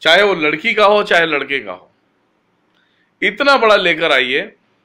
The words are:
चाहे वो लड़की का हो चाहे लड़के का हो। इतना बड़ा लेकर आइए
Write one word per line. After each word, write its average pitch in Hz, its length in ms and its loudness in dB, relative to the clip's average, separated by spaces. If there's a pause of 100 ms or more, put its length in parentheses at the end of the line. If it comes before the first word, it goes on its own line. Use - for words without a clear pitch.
चाहे 170 200 4
वो 196 140 0
लड़की 156 380 -4
का 208 120 2
हो 208 180 2
चाहे 170 220 2
लड़के 139 340 -6
का 101 120 -12
हो। 90 180 -18 (1300)
इतना 277 360 0
बड़ा 214 180 4
लेकर 170 360 -2
आइए 135 420 -2 (300)